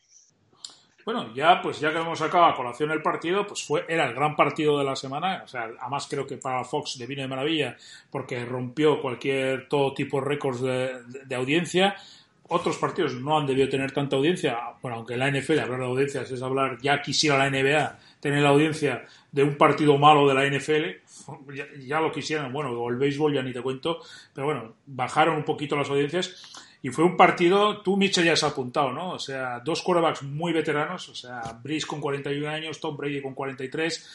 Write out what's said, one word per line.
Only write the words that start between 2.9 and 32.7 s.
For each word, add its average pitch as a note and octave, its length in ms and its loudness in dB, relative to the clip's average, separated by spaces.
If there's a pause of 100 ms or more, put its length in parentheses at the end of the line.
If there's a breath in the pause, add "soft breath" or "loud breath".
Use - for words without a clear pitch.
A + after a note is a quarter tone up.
el D#3 100 -2
partido, F3 460 -2
pues - 180 -10
fue, D3+ 240 -2
era D#3+ 180 2
el A#2 80 -6
gran D3 220 0
partido D3+ 400 2
de C#3+ 80 0
la C3+ 100 -2
semana, C#3+ 480 -4
o G#2+ 60 -20
sea, A#2+ 180 -8 (140)
además C3+ 300 -6
creo C#3 160 -4
que C3 100 -10
para B2+ 280 -4
Fox C#3 340 -6
le A#2+ 80 -10
vino C#3 160 -8
de C3 60 -6
maravilla C3+ 500 -2 (320 soft breath)
porque B2 340 -8
rompió B2+ 560 0
cualquier, C3+ 680 -2
todo C#3 240 2
tipo C#3 260 -2
de C3 60 -4
récords C#3 340 -2
de, B2+ 440 -2
de, B2 220 -16
de C3 80 -8
audiencia. E3 600 2 (520 loud breath)
Otros E3+ 280 -2
partidos C#3+ 380 -2
no C#3 240 0
han D3 80 0
debido C3 240 2
tener C3+ 220 -2
tanta C#3 240 0
audiencia, C#3 420 0 (240)
bueno, A#2+ 160 -8
aunque A#2 180 -8
la C3 120 0
N C#3 100 0
F C3+ 160 0
L, C#3 80 2
hablar B2 180 -4
de B2+ 60 -4
audiencias C3 440 -2
es B2+ 120 -8
hablar, C3 400 -2
ya C#3 180 2
quisiera C#3+ 380 2
la C3+ 80 4
N C3+ 160 0
B C3+ 120 4
A C#3+ 240 0 (220 soft breath)
tener C#3+ 220 2
la C#3+ 80 6
audiencia D3 560 2 (260 soft breath)
de C#3 120 2
un D3 120 0
partido D3 400 6
malo D3 320 8
de C#3 60 6
la C3+ 100 4
N C#3 140 2
F D3+ 180 0
L, F3 240 -2 (540)
ya, C#3 100 -12 (220)
ya D3 160 -2
lo D#3 100 0
quisieran, D3 400 -6
bueno, C#3 200 -4
o A#2+ 180 -4
el B2 60 -2
béisbol C#3+ 360 2
ya C3+ 100 0
ni B2+ 120 -6
te A#2+ 80 -6
cuento, C3 380 -4 (340 loud breath)
pero C3+ 120 -6
bueno, B2 280 -4 (100)
bajaron C#3+ 520 2
un D3+ 80 -2
poquito D3 300 -4
las C#3 140 0
audiencias. D3 800 -4 (140)
Y C3+ 100 -6
fue D#3 140 2
un F3+ 120 2
partido, G3 680 6
tú, F#3+ 140 0
Mitchell, F#3+ 280 2
ya E3 100 4
has C#3+ 100 2
apuntado, C3+ 480 -2
¿no? E3+ 180 -6
O C#3 80 -8
sea, B2+ 460 -8
dos D#3 180 -4
quarterbacks E3 400 2
muy D3 300 -4
veteranos, D#3+ 560 -2
o B2+ 60 -20
sea, B2 280 -12 (180)
Brees C#3 240 -4
con D3+ 160 -8
cuarenta C#3 300 -4
y C#3+ 80 -4
un D3 80 -4
años, D#3 340 -8